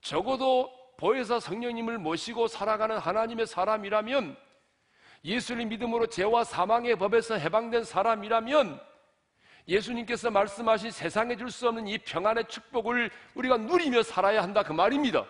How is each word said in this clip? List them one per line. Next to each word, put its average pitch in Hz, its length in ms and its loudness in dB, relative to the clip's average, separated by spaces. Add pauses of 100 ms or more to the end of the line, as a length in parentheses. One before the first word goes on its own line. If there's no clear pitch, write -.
적어도 254 680 0 (280)
보혜사 226 420 0
성령님을 233 560 -6
모시고 208 520 -2
살아가는 220 500 -2
하나님의 220 480 -2
사람이라면, 214 920 -2 (880)
예수를 240 400 -4
믿음으로 226 440 -2
죄와 220 360 2
사망의 226 520 0
법에서 220 400 2
해방된 220 480 0
사람이라면, 220 960 2 (880)
예수님께서 233 640 -2
말씀하신 214 600 2
세상에 208 460 -2
줄 240 120 -8
수 240 200 -4
없는 226 180 -2
이 208 100 -4
평안의 220 520 -2
축복을 233 640 -2 (240)
우리가 254 220 2
누리며 247 460 2
살아야 202 400 2
한다, 202 200 2
그 156 120 -4
말입니다. 202 560 2